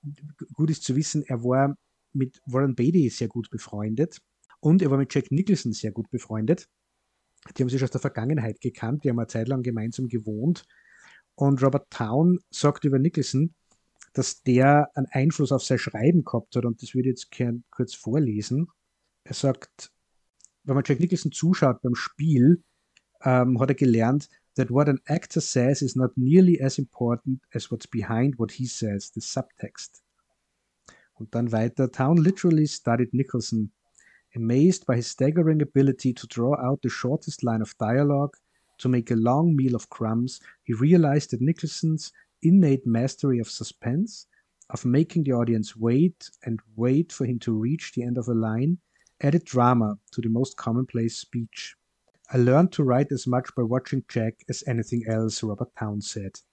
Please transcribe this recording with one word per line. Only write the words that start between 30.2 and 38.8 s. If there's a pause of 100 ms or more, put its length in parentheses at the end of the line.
Und
dann
weiter,
Town
literally
studied
Nicholson, (640)
amazed
by
his
staggering
ability
to
draw
out
the
shortest
line
of
dialogue, (440)
to